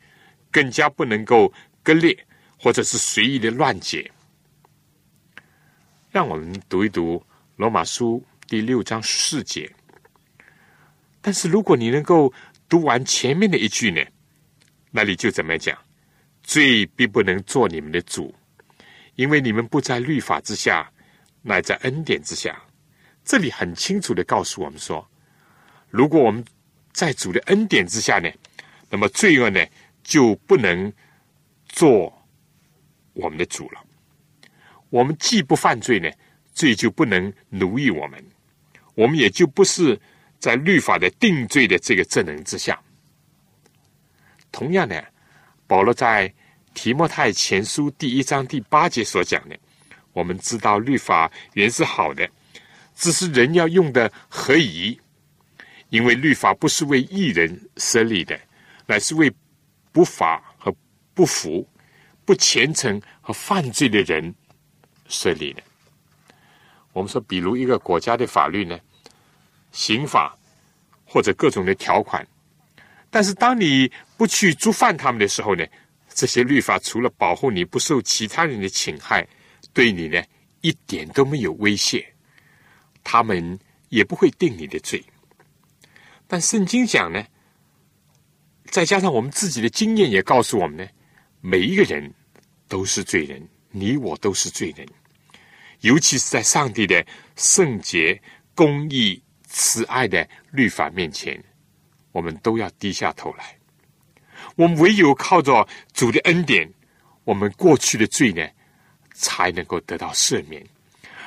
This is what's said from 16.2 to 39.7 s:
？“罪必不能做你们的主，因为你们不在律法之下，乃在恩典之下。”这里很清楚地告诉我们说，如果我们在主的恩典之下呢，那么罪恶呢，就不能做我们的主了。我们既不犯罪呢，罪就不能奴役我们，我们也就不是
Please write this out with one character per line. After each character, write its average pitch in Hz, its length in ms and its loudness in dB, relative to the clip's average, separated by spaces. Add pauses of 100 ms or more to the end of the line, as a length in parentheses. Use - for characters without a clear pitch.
？“罪 127 540 2
必 123 100 0
不 110 160 0
能 95 220 0
做 120 240 0
你 82 140 -4
们 76 100 -12
的 85 120 -2
主， - 300 -10 (840)
因 131 120 -2
为 151 120 2
你 127 100 -2
们 113 160 -2
不 147 140 0
在 127 180 -2
律 131 220 -4
法 76 200 -4
之 - 140 -10
下， 87 340 0 (540)
乃 98 180 0
在 98 180 -2
恩 139 260 -6
典 92 180 -2
之 - 140 -12
下。” - 260 -10 (600)
这 277 140 0
里 147 120 -2
很 90 240 -6
清 196 260 -4
楚 117 140 -4
地 90 80 -4
告 98 220 -2
诉 - 180 -10
我 73 80 -10
们 76 80 -20
说， 80 260 -10 (840)
如 127 180 4
果 156 120 4
我 113 100 6
们 117 140 -4 (480)
在 160 200 -2
主 120 200 -8
的 113 140 0
恩 208 200 2
典 123 180 2
之 107 160 -6
下 104 200 0
呢， 82 100 -6 (580)
那 104 80 -6
么 101 120 2
罪 156 340 4
恶 113 80 2
呢， 92 160 0 (380)
就 123 280 4 (140)
不 196 100 4
能 95 360 0 (760)
做 113 580 2 (880)
我 90 140 -6
们 78 80 -12
的 87 100 -4
主 - 240 -14
了。 - 140 -20 (1080)
我 120 120 4
们 143 160 0
既 220 240 0
不 151 140 0
犯 151 240 2
罪 110 180 2
呢， 82 100 -4 (460)
罪 127 200 2
就 113 160 0
不 - 140 -2
能 95 260 0 (200)
奴 95 280 -2
役 139 120 0
我 73 160 -4
们， 69 180 -18 (720)
我 110 120 4
们 156 120 2
也 113 100 4
就 175 180 2
不 147 160 2
是 151 380 2 (380)